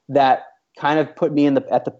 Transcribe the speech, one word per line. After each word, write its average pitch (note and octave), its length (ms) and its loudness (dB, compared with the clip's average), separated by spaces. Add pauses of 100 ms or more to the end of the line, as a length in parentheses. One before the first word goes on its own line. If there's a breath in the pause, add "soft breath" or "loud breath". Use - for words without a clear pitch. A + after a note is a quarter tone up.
that C3+ 380 2 (300)
kind D3+ 220 0
of C#3+ 160 -4
put D#3 160 -2
me D3 140 2
in C#3 100 2
the, C3 180 -2
at - 120 0
the - 140 -8